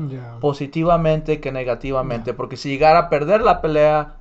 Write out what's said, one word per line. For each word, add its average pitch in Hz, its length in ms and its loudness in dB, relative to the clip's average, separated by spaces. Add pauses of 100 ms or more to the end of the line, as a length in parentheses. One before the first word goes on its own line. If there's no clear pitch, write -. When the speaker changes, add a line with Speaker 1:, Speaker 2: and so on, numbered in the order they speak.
Speaker 1:
Ya. 123 320 -12
Speaker 2:
positivamente 156 1000 0
que 139 120 -6
negativamente. 127 800 -4
Speaker 1:
Ya. 113 40 -14
Speaker 2:
Porque 123 200 -8
si 143 140 -10
llegara 151 300 6
a 165 80 0
perder 160 340 2
la 175 180 2
pelea, 151 600 2